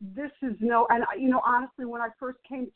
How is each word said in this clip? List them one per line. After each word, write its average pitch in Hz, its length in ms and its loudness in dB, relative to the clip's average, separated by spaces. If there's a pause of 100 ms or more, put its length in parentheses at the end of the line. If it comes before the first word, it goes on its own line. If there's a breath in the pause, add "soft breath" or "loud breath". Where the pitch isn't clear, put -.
this 214 300 -10 (100)
is 247 180 -4
no, 233 300 4
and, 233 140 4 (140)
you 262 120 2
know, 254 160 4
honestly, 247 400 0
when 233 160 -8
I 226 80 -2 (100)
first 254 180 -10 (100)
came 254 280 -8